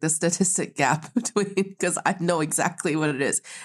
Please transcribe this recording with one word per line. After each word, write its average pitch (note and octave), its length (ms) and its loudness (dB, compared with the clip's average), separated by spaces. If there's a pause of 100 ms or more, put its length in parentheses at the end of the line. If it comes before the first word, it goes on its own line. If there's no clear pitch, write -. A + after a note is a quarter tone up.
the D#3 80 0
statistic E3+ 680 0
gap D3 380 2
<laughs> - 40 2
between, G3 600 -2
'cause F3+ 260 0
I F#3 140 2
know E3+ 200 2
exactly D3+ 540 0
what D#3 160 2
it C3+ 100 -2
is. C3 220 0 (220)